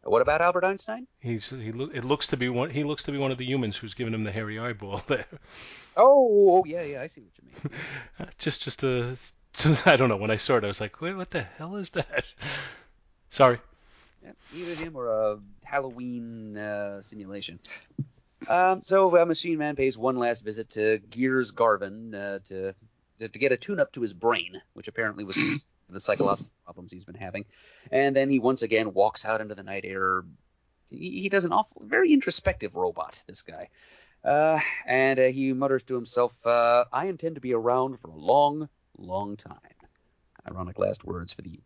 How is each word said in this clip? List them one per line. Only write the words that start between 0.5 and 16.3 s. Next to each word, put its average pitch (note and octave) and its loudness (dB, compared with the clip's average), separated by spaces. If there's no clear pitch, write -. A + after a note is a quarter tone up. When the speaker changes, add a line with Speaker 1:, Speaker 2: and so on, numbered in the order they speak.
Speaker 1:
Einstein? A3 -4
Speaker 2:
He's, A#2 -6
he A#2 -10
lo-, B2 -8
it B2+ -8
looks C#3 0
to C#3+ 0
be B2 0
one, B2+ 0
he C#3 -4
looks D3 -4
to D3 -6
be C#3+ -4
one C3+ 0
of B2+ -4
the B2+ -8
humans B2+ -2
who's G#2+ -12
given A2+ -4
him A2 -4
the G#2 -6
hairy G#2+ -6
eyeball G#2 -8
<laughs> - -18
there. C3+ -2
Speaker 1:
Oh, G#3 8
oh, F#3 2
yeah, E3 -6
yeah, C#3+ -8
I D3+ -8
see - -18
what G2+ -20
you - -20
mean. C#3 -14
Speaker 2:
<laughs> - -20
Just, - -4
just - -8
a, B2+ 0
<laughs> D3+ 4
I D#3 10
don't C3 6
know. G#2+ 2
When G#2+ -2
I A2 4
saw B2+ 2
it, G#2+ 4
I - -2
was G2+ -4
like, G#2+ -10
"Wait, F3+ -6
what F#3 -10
the D#3 -4
hell D#3+ -12
is G3 -8
that?" - -4
<laughs> - -20
Sorry. B2 6
Speaker 1:
Yeah, - -20
either E3+ -8
him D#3+ -10
or B2 -6
a G#2+ 0
Halloween, A#2+ -8